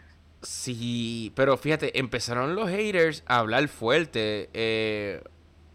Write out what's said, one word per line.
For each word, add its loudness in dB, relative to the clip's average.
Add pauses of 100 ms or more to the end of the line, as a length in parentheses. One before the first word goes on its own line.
(420)
Sí, -6
pero 4
fíjate, 0
empezaron -2
los -2
haters 2
a 4
hablar 2
fuerte, 0
eh, -2 (520)